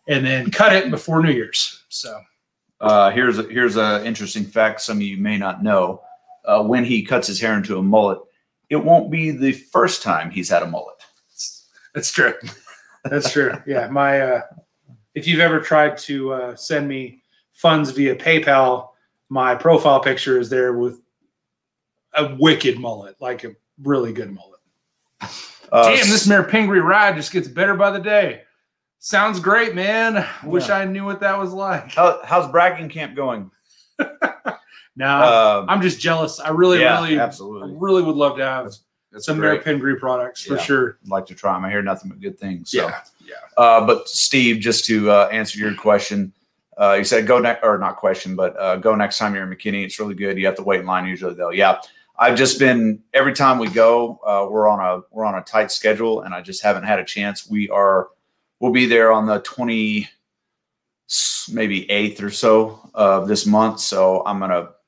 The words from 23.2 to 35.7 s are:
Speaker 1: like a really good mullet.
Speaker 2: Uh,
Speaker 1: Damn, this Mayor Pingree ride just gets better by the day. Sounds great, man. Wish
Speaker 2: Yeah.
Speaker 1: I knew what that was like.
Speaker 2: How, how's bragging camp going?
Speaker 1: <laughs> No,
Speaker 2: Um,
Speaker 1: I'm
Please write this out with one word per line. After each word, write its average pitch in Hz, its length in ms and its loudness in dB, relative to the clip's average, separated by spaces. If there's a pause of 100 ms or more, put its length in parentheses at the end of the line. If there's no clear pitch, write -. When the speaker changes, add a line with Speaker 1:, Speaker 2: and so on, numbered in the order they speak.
Speaker 1:
like 123 220 -8
a 113 120 -16 (280)
really 131 280 0
good 98 220 -10
mullet. - 260 -20 (1120)
Speaker 2:
Uh, - 120 6 (120)
Speaker 1:
Damn, 226 140 4
this 214 180 2
Mayor 202 160 4
Pingree 202 360 2
ride 190 360 2
just 151 160 -10
gets 160 160 -4
better 185 280 -2
by 196 160 2
the 202 80 -6
day. 185 420 0 (640)
Sounds 202 360 0
great, 220 340 0
man. 208 520 -2 (180)
Wish 180 240 -2
Speaker 2:
Yeah. 104 100 0
Speaker 1:
I 98 80 -4
knew 196 200 -6
what 196 160 -8
that 196 160 0
was 185 160 -6
like. 190 400 -6
Speaker 2:
How, 170 300 4
how's 160 280 0
bragging 165 380 2
camp 151 260 -12
going? 120 360 -6 (480)
Speaker 1:
<laughs> 294 100 -4 (880)
No, 131 100 -4
Speaker 2:
Um, 113 600 4
Speaker 1:
I'm 190 120 0